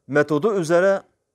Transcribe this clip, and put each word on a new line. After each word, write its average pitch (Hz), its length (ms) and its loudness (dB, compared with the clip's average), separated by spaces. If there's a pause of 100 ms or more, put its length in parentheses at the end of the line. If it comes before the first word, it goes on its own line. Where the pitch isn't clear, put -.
metodu 147 480 0
üzere 180 480 0 (320)